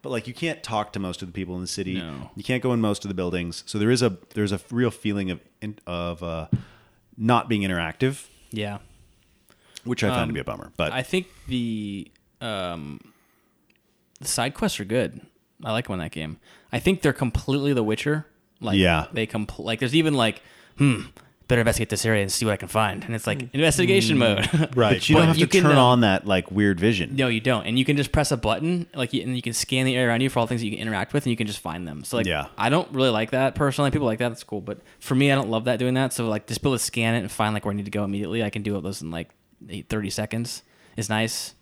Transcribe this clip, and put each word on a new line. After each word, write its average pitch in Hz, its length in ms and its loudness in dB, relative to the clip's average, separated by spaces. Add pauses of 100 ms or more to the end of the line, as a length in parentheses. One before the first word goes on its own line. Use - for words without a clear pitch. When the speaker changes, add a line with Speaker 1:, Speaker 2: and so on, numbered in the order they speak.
Speaker 1:
But, 135 80 -10
like, 117 160 -4
you 123 80 -12
can't - 280 -6
talk 104 320 -4
to 107 40 -4
most 92 240 -6
of 95 60 -10
the 85 40 -16
people 92 220 -6
in 90 60 -6
the 90 60 -6
city. 92 280 -6
Speaker 2:
No. 80 400 -8
Speaker 1:
You - 100 -12
can't 127 180 -2
go 127 100 2
in 117 80 2
most 104 240 0
of 101 40 -6
the 98 60 -4
buildings. 87 520 -4
So - 120 -6
there 107 120 4
is 123 120 4
a, 104 140 2 (180)
there's 104 180 0
a 98 80 -2 (100)
real 120 200 2
feeling 101 400 -4
of, 82 100 -6 (220)
in, 107 240 -10
of, 87 360 -6
uh, 82 260 -6 (680)
not 113 320 2
being 107 140 0
interactive, 95 640 -2 (240)
Speaker 2:
Yeah. 104 280 -6 (1040)
Speaker 1:
which 120 200 -2
I 104 60 2
find 123 80 0
to 123 120 0
Speaker 2:
Um, - 40 -6
Speaker 1:
be 73 60 -4
a 64 40 -10
bummer. - 320 -10
But 80 160 0
Speaker 2:
I 127 100 -2
think 185 240 -2 (220)
the, 110 600 -4 (320)
um, 87 600 -8 (1200)
the - 80 -8
side 127 260 -2
quests - 260 -4
are 107 40 -6
good. 107 360 -2 (440)
I 110 80 -4
like 117 140 -2
them 104 80 -6
in 90 60 -4
that 78 120 -6
game. 80 260 -8 (340)
I 120 60 -2
think 185 240 0
they're 143 100 4
completely 139 600 -2
The 123 100 2
Witcher. 147 440 0 (340)
Like, 113 180 0
Speaker 1:
Yeah. 85 340 4
Speaker 2:
they 113 140 -2
compl-, 107 380 -8
like, 113 160 -4
there's 127 140 -2
even, 156 200 4
like, 113 280 0 (360)
"Hmm, 131 240 4 (460)
better 120 120 4
investigate 113 300 0
this - 140 -2
area 110 180 4
and 95 100 -2
see - 120 -2
what 107 80 2
I 98 40 0
can - 120 -12
find." 104 360 0
And 117 100 -6
it's 110 120 -6
like, 107 120 -2
Speaker 3:
Mm. 123 160 -8
Speaker 2:
investigation 160 640 4
Speaker 3:
Mm. - 20 4
Speaker 2:
mode. 104 300 4 (240)
<laughs> 127 40 0
Speaker 3:
Right. 110 180 6
Speaker 1:
But 92 140 0
you 156 60 8
don't 156 80 8
Speaker 2:
But 165 60 6
Speaker 1:
have 160 100 4
Speaker 2:
you 170 80 6
Speaker 1:
to - 40 -8
Speaker 2:
can, 185 120 6
Speaker 1:
turn 151 100 6
Speaker 2:
um, 139 60 8
Speaker 1:
on 123 220 8
that, 98 260 4
like, 92 240 2
weird 98 300 4
vision. 98 340 2
Speaker 2:
No, 135 140 2
you 113 120 0
don't. 120 260 2
And 117 120 2
you 127 60 4
can 143 120 4
just 139 160 0
press 151 200 2
a 139 40 2
button, 156 580 0
like, 127 180 -4
y-, 123 80 0
and 127 160 -4
you 123 60 -4
can 117 100 -4
scan 131 340 0
the 131 80 2
area 127 140 2
around 117 140 2
you 135 80 2
for 127 100 0
all 117 60 2
the - 20 -10
things 117 140 -2
that 117 40 -4
you 104 60 -4
can - 80 -8
interact 104 320 -4
with, 143 120 0
and 127 60 0
you 113 60 2
can 110 100 -2
just 104 140 -8
find 85 260 -8
them. 73 180 -12
So, - 120 -6
like, 113 100 0
Speaker 1:
Yeah. 76 200 -2 (120)
Speaker 2:
I 107 120 0
don't 165 220 0
really 131 180 2
like 113 200 -2
that 131 240 2
personally. 139 360 2
People 143 160 0
like 117 120 0
that. 123 120 0
That's 113 140 -12
cool. 104 180 -8
But - 180 -10 (180)
for - 160 -4
me, 139 160 6
I 139 40 4
don't 127 160 0
love 113 160 0
that, 123 120 2
doing 127 160 0
that. 131 180 0
So, 117 160 -2
like, 107 180 -2
just 113 160 -6
be 143 60 2
able 135 100 2
to - 60 -2
scan 113 300 0
it 120 60 0
and 92 100 -8
find, 107 240 0
like, 104 100 -4
where 104 80 -2
I 101 40 -4
need 101 100 -4
to 101 40 -10
go 104 140 -2
immediately. 101 380 -4
I 117 80 -2
can 104 120 -8
do 101 140 -2
it 95 60 -4
those 98 180 -8
in, 78 100 -10
like, 82 180 -8 (420)
eight, 92 180 -12
thirty 104 220 -4
seconds 113 520 -6 (340)
is 110 120 -6
nice. 110 540 -2